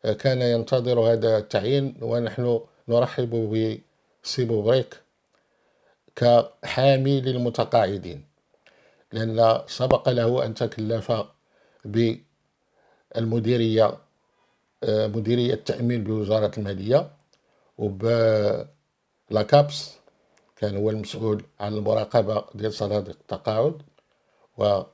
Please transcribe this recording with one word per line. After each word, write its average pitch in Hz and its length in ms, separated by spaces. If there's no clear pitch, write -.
آه، 113 80
كان 131 280
ينتظر 120 580
هذا 113 380
التعيين، 120 640
ونحن 117 600
نرحب 120 420
بسي - 220
بوبريك 113 560
كحامي 135 1040
للمتقاعدين، 107 1040
لأن 113 560
سبق 131 420
له 120 360
أن 113 80
تكلف 113 600
بالمديرية، 113 840
آه، 107 240
مديرية 117 460
التأمين 120 500
بوزارة 107 540
المالية، 101 540
وبلاكابس 107 880
كان 104 220
هو 107 120
المسؤول 107 540
عن 104 140
المراقبة 107 720
ديال 107 180
صناديق 104 480
التقاعد 120 600
و 104 240